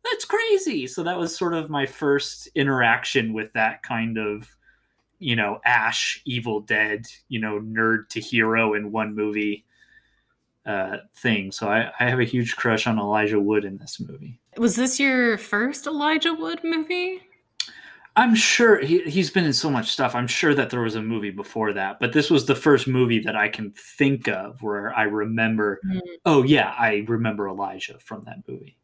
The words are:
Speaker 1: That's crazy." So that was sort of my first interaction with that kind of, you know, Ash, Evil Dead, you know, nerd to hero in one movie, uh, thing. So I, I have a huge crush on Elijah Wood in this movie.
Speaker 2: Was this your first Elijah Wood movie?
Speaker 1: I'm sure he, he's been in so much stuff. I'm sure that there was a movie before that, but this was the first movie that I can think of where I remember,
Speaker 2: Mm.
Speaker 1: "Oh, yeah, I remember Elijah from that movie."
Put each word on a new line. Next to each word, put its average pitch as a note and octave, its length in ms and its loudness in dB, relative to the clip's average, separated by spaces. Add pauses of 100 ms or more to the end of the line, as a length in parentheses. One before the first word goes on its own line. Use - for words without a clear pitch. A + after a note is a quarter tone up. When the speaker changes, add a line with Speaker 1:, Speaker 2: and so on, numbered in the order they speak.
Speaker 1:
That's - 160 -2
crazy." F#4+ 600 0
So E3+ 160 -6
that F3 140 -2
was E3+ 180 -4
sort F3 180 -2
of D#3 160 -4
my C#3+ 160 0
first - 680 -2
interaction B2 800 2
with A2 200 -6
that A2+ 300 0
kind A2+ 340 -4
of, G#2+ 380 -6 (640)
you B2+ 160 0
know, G#2+ 300 0
Ash, - 600 0
Evil A#2+ 360 -4
Dead, G#2+ 440 -2 (240)
you A#2+ 100 -6
know, G#2+ 200 -4
nerd A2 500 0
to - 120 -8
hero A2+ 520 2
in G#2 180 -4
one G#2+ 240 -2
movie, G#2 500 -2 (1000)
uh, G2 320 -4 (180)
thing. G2+ 360 0
So - 180 -6
I, A2+ 300 0
I B2 100 2
have B2 100 2
a B2 40 4
huge A#2+ 320 -2
crush A2 320 0
on A2 120 2
Elijah G#2+ 400 2
Wood G#2 260 0
in G2 120 -10
this - 220 -14
movie. C#3+ 400 -14 (180)
Speaker 2:
Was A#3 180 2
this B3+ 240 0
your B3+ 380 2
first A3 500 -4
Elijah D#4 460 0
Wood D#4+ 300 -6
movie? F4+ 580 -4 (920)
Speaker 1:
I'm A#3 200 6
sure A3 440 6
he, D#3+ 240 4
he's E3 280 0
been F3+ 140 2
in C#3+ 80 2
so - 160 0
much B2 200 0
stuff. B2+ 240 0
I'm B2 140 -2
sure D3+ 260 2
that C#3 160 2
there B2 120 -2
was A2+ 140 -2
a A2 60 -4
movie G#2+ 300 -4
before G#2 420 -4
that, G2 260 -4
but A#2+ 120 0
this D3 180 2
was C#3 160 4
the - 100 2
first C#3 320 4
movie B2+ 320 2
that A2 160 -4
I G#2 120 2
can G#2 240 -8
think - 560 -2
of G#2+ 340 -6
where G#2 360 -6
I A2 60 2
remember, G#2+ 840 0
Speaker 2:
Mm. F#3 160 -2 (240)
Speaker 1:
"Oh, D3 180 6
yeah, B2+ 340 4
I G#2+ 300 0
remember A2 400 -2
Elijah F#2+ 520 -8
from - 240 -16
that - 240 -16
movie." - 360 -16